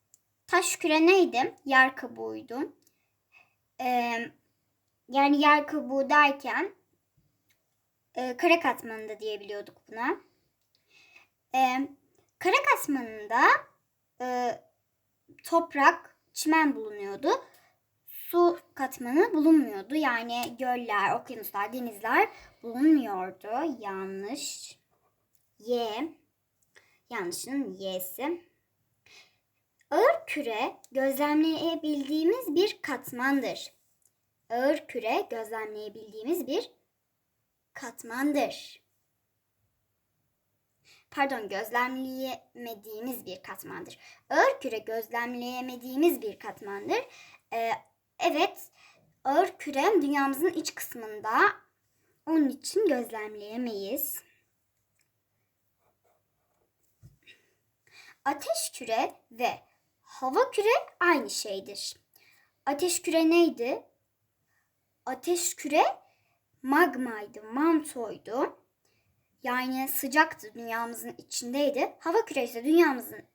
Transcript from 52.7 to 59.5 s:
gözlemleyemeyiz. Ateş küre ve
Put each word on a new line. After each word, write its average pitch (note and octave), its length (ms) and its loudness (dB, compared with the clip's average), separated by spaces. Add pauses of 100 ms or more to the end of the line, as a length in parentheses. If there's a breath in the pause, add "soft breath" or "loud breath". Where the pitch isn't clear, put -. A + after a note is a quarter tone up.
gözlemleyemeyiz. G#3+ 1400 -6 (4000 loud breath)
Ateş D4+ 480 -4
küre A#3+ 400 -2 (180)
ve A#3 180 -2 (520)